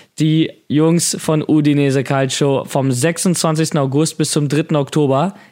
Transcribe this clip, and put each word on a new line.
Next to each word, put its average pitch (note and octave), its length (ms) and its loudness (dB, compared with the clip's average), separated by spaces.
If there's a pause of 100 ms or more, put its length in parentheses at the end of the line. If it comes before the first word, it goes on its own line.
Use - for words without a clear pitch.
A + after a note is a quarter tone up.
(200)
Die D#3 320 2 (160)
Jungs D#3+ 500 2
von D#3 300 0
Udinese C#3+ 560 2
Calcio C3+ 640 0
vom C3+ 260 -2
sechsundzwanzigsten D#3+ 880 0
August C#3 380 0
bis D3+ 140 -2
zum D3 180 0
dritten D#3+ 260 -2
Oktober D3 600 0 (160)